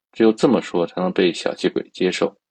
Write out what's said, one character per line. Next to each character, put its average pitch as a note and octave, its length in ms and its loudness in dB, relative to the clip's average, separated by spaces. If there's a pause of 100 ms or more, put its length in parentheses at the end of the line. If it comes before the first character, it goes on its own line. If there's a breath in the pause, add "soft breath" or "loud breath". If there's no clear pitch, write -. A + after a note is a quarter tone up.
(120)
只 - 120 0
有 A2 100 6
这 - 120 -2
么 F#3+ 160 4
说 F2 240 -4
才 - 140 -8
能 F#2 140 -2
被 F#2 180 2
小 - 240 -4
气 - 140 -2
鬼 - 240 -6
接 F#2 180 -2
受。 - 240 -2 (160)